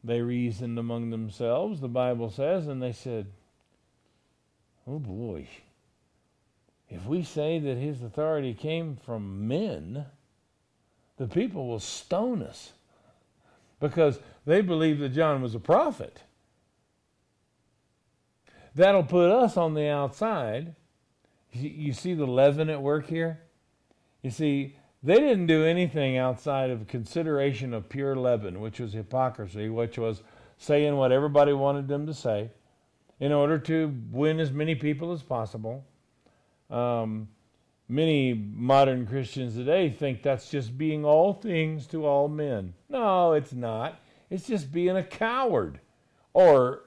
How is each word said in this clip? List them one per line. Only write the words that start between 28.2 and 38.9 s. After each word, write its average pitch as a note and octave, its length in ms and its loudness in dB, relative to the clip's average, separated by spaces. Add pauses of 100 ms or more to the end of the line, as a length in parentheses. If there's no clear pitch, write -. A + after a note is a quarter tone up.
which A2 180 -10
was A2+ 140 -8
hypocrisy, A2 800 -4
which A2+ 280 -4
was A2+ 240 -4 (360)
saying D3 360 2
what C3 160 4
everybody C#3+ 440 6
wanted C#3 340 0
them C#3+ 180 -4
to D#3 60 -8
say A2+ 380 -4 (680)
in C#3+ 140 0
order D3 260 2
to D#3 400 -2 (120)
win D3+ 280 0
as D3 140 -2
many D3+ 220 -2
people D3 360 -4
as D#3+ 120 -8
possible. A#2 600 -8 (840)
Um, A2+ 600 -2 (600)
many C#3 460 2
modern B2 720 2